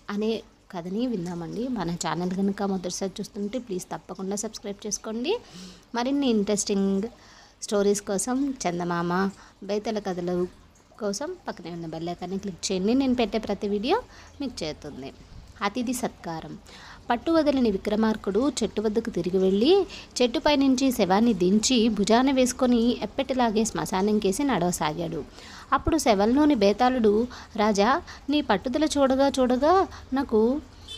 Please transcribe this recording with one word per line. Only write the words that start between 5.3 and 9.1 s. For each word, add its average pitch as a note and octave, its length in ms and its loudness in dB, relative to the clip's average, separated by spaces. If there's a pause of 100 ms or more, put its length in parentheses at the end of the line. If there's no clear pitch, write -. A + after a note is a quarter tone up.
మరిన్ని C4+ 340 0
ఇంట్రెస్టింగ్ G3 720 0 (600)
స్టోరీస్ G3+ 400 0
కోసం, B3+ 500 -2
చందమామ, F3 800 -2 (340)